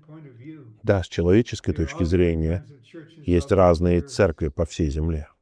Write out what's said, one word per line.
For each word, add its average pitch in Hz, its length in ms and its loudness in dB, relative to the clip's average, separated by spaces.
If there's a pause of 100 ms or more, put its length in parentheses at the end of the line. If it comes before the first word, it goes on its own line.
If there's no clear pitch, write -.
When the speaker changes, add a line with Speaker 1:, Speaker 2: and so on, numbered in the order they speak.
Speaker 1:
point 156 200 -20
of 123 120 -20
view. 143 280 -20 (160)
Speaker 2:
Да, 101 200 0
с - 60 -10
человеческой 98 680 0
Speaker 1:
There - 0 -
are 85 100 -2
Speaker 2:
точки - 180 -6
Speaker 1:
all 87 40 0
Speaker 2:
зрения, 82 600 0
Speaker 1:
kinds - 40 -20
of - 120 -20
churches - 440 -20
Speaker 2:
есть 87 260 2
Speaker 1:
all - 20 4
over - 20 2
Speaker 2:
разные 87 440 4
Speaker 1:
the - 40 -4
earth. - 40 -18
Speaker 2:
церкви 85 400 0
по 82 160 -4
всей 80 260 -4
земле. 78 380 -6 (140)